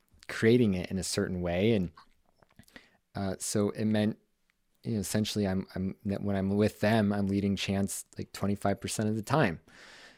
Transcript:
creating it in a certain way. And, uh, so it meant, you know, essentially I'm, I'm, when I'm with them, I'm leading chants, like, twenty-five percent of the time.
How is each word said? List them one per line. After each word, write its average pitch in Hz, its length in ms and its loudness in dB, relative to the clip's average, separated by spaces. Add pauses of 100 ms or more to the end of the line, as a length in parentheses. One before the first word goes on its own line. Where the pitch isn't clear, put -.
(280)
creating 113 460 4
it 90 160 -2
in 98 80 -4
a 90 60 -4
certain 92 380 -2
way. 90 320 2
And, 92 180 0 (1200)
uh, 98 240 -4
so 101 320 0
it 113 140 -4
meant, 107 320 2 (680)
you 117 100 -4
know, 107 60 -2
essentially 104 480 -2
I'm, 95 280 -2
I'm, 92 280 -4
when 98 320 -2
I'm 98 200 0
with 104 260 2
them, 104 300 2
I'm 101 160 0
leading 98 300 0
chants, - 480 -4 (120)
like, - 140 -12
twenty-five 101 480 -2
percent 107 300 -4
of 107 60 -2
the 110 80 -4
time. 123 360 0 (580)